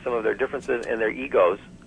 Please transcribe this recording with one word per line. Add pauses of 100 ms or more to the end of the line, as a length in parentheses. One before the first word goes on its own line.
some
of
their
differences
and
their
egos. (280)